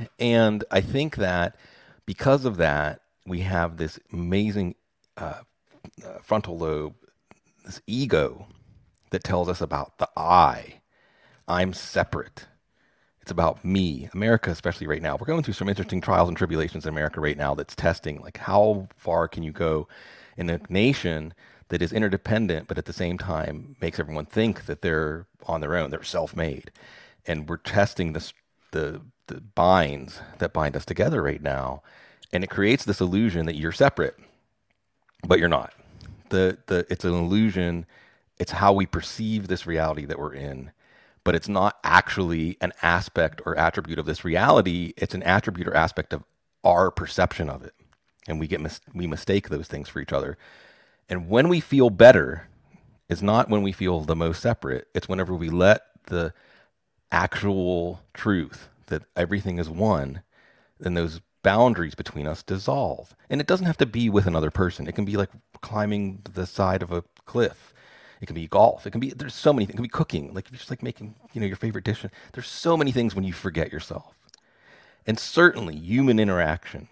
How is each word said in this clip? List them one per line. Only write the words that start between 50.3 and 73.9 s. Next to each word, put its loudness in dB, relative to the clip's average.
And -6
when 4
we 2
feel 4
better, 10
it's -2
not 4
when 2
we -2
feel -2
the -2
most -2
separate. -4
It's -4
whenever -4
we -6
let 6
the -4
actual 0
truth -2
that -6
everything -2
is -4
one, 0
then -4
those -2
boundaries 4
between -8
us -8
dissolve. -4
And -2
it -6
doesn't 0
have 0
to 2
be 0
with 4
another 0
person. -2
It -10
can -4
be -2
like -2
climbing -4
the -6
side 0
of -8
a -4
cliff. -2
It -12
can -12
be -8
golf. 4
It -8
can -4
be, -4
there's -10
so 4
many 2
things. -6
It -8
can -4
be -8
cooking. -4
Like, -10
if -20
you -20
just -18
like -10
making, -10
you -6
know, 0
your -4
favorite -6
dish. -4
There's -14
so 2
many 2
things 0
when -2
you -4
forget -2
yourself. -12